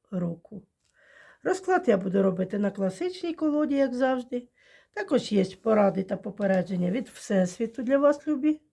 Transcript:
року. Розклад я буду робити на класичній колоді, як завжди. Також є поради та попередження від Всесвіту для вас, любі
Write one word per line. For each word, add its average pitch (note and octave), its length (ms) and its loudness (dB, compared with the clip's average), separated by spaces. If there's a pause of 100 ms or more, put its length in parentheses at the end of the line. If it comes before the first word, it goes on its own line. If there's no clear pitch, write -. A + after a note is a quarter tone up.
(120)
року. F3 500 -6 (840)
Розклад F4+ 440 0
я G#3 100 4
буду F#3+ 260 0
робити F#3 360 -2
на G3+ 120 0
класичній D#4+ 640 -4
колоді, D4+ 420 0
як C4+ 180 2
завжди. B3 540 -2 (460)
Також G4 380 -2
є G3 140 4
поради G3+ 580 2
та F#3+ 140 -4
попередження F#3 720 -2
від A#3+ 160 -4
Всесвіту G#3 760 -2
для C4 140 4
вас, C#4+ 300 4
любі D4+ 340 0 (120)